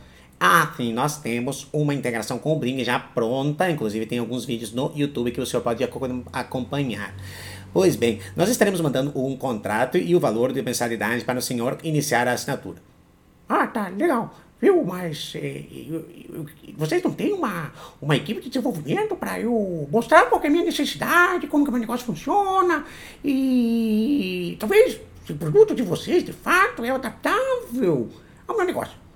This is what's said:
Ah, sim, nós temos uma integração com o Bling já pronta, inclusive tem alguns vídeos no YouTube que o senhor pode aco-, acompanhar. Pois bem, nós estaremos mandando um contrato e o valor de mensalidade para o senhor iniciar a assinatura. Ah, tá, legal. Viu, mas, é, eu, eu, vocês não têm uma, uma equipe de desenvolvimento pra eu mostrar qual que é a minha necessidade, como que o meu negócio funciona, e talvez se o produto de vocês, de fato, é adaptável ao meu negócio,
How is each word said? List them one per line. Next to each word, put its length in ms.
Ah, 360
sim, 160
nós 280
temos 520
uma 220
integração 440
com 160
o 60
Bling 240
já 160
pronta, 720
inclusive 360
tem 140
alguns 240
vídeos 300
no 200
YouTube 380
que 80
o 60
senhor 160
pode 220
aco-, 500
acompanhar. 800
Pois 240
bem, 240
nós 140
estaremos 320
mandando 340
um 220
contrato 600
e 180
o 40
valor 320
de 100
mensalidade 640
para 160
o 20
senhor 400
iniciar 460
a 60
assinatura. 460
Ah, 180
tá, 220
legal. 500
Viu, 220
mas, 520
é, 360
eu, 340
eu, 160
vocês 240
não 120
têm 200
uma, 380
uma 140
equipe 260
de 80
desenvolvimento 680
pra 240
eu 500
mostrar 360
qual 160
que 60
é 20
a 40
minha 120
necessidade, 840
como 160
que 60
o 40
meu 80
negócio 240
funciona, 800
e 1400
talvez 400
se 60
o 60
produto 360
de 100
vocês, 400
de 100
fato, 500
é 60
adaptável 1200
ao 80
meu 100
negócio, 280